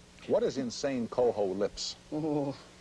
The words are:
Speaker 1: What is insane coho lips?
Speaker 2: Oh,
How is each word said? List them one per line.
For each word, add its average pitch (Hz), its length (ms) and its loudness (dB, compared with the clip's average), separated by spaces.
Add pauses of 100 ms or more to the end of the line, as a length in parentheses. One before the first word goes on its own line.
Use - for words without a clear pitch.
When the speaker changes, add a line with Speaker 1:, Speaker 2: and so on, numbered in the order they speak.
(280)
Speaker 1:
What 175 160 4
is 151 140 0
insane 127 500 -2
coho 107 380 4
lips? 95 500 -2 (180)
Speaker 2:
Oh, 147 400 -2 (260)